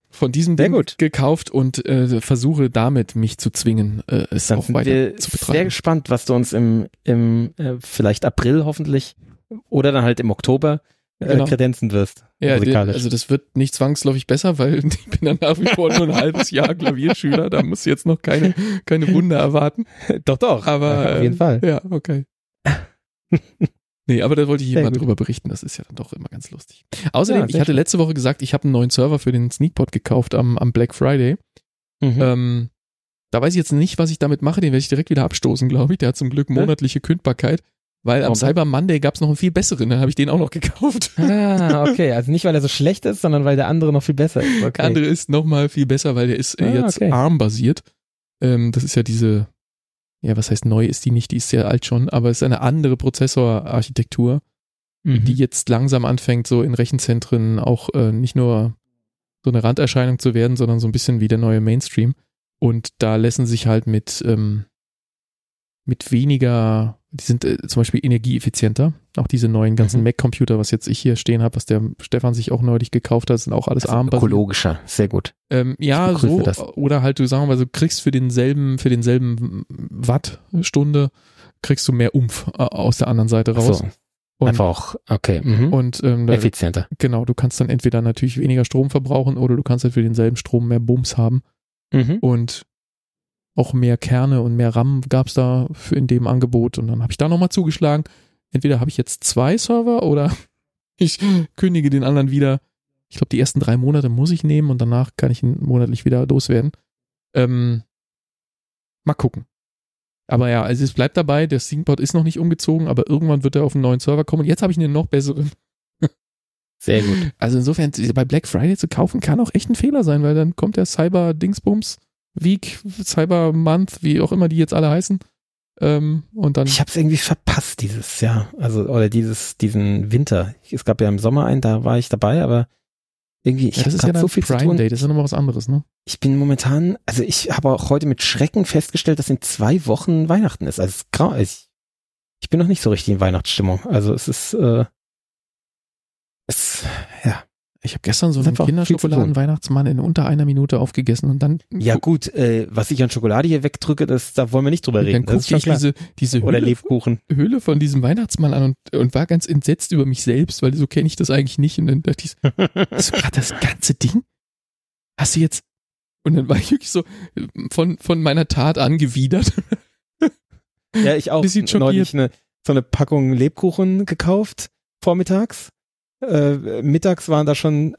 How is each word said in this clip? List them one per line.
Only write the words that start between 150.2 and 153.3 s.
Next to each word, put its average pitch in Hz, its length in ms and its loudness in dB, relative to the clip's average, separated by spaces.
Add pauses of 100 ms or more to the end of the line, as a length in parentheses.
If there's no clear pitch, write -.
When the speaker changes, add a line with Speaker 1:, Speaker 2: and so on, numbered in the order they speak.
Speaker 1:
einer 147 180 2
Minute 139 340 2
aufgegessen 127 520 -2
und 135 120 0
dann 151 180 0 (120)
Speaker 2:
Ja 113 220 0
Speaker 1:
gu- - 60 0
Speaker 2:
gut, - 340 0
äh, 117 360 0
was 110 200 -2
ich 131 120 0
an 120 80 0
Schokolade 117 380 0